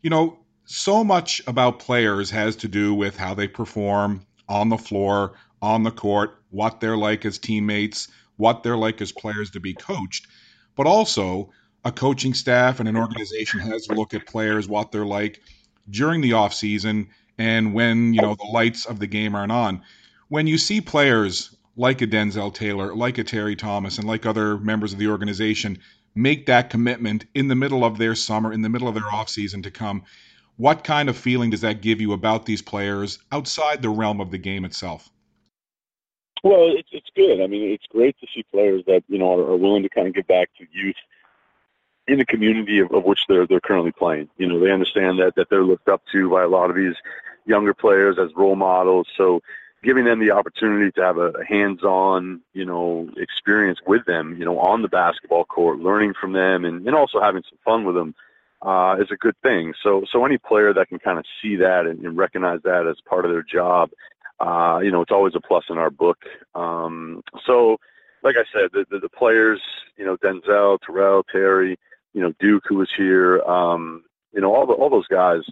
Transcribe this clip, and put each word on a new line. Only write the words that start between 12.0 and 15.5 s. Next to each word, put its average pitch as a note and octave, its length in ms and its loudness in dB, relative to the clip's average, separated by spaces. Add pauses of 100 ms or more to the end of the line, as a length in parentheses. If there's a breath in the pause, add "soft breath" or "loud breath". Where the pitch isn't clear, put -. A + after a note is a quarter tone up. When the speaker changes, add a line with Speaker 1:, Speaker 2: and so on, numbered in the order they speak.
Speaker 1:
staff B2 460 2
and A2+ 100 -4
an A2 80 -2
organization A2 600 -6
has A2 260 -8
to G#2+ 80 -6
look G#2+ 220 -4
at G#2 100 -10
players, G#2+ 420 -4
what G#2 240 -6
they're G#2 140 -4
like G#2 360 -6 (480 soft breath)